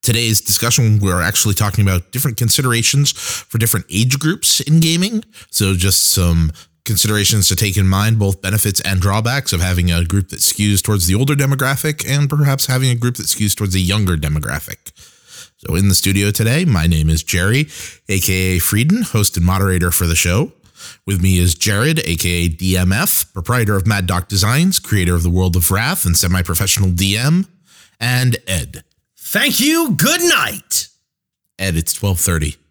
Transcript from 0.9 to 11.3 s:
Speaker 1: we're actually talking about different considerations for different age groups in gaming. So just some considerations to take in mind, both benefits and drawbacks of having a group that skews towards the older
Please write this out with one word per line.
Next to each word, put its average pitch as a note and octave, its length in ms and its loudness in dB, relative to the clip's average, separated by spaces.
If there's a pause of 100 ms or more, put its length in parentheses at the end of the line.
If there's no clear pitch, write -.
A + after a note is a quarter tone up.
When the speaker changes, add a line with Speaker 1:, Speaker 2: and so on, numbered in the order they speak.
Speaker 1:
we're F#2 200 0
actually G2+ 340 0
talking G#2 280 0
about F#2 300 0
different A#2+ 240 -4
considerations B2 720 0
for - 480 -6
different - 320 0
age B2 300 0
groups - 400 0
in D#3 180 2
gaming. F3 460 0 (260)
So G2 240 0
just F2+ 380 0
some E2 400 2 (320)
considerations G#2 640 0
to G2 80 0
take G2+ 200 0
in F#2+ 120 2
mind, G#2 320 2
both G2 200 0
benefits G2+ 420 -2
and F#2+ 180 -2
drawbacks A2 520 -2
of F2+ 80 0
having F2 300 0
a E2+ 140 0
group F#2+ 240 -2
that - 100 -12
skews G2+ 420 0
towards G2 280 0
the F#2+ 80 2
older C#3 180 0